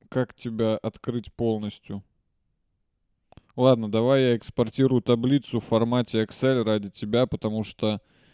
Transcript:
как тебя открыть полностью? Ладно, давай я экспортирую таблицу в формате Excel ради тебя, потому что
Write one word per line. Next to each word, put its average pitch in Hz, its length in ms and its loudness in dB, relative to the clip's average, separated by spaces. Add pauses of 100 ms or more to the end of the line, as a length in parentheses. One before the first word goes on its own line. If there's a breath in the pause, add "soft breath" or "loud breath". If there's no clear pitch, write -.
как 127 260 -4
тебя 110 420 -2
открыть - 560 -8
полностью? 107 680 -6 (1500)
Ладно, 123 360 4
давай 123 320 2
я 120 140 4
экспортирую 127 680 0
таблицу 123 580 0
в - 40 -8
формате 117 600 0
Excel 127 380 0
ради 104 280 -2
тебя, 117 360 0
потому 110 380 -6
что 107 360 -4 (340 soft breath)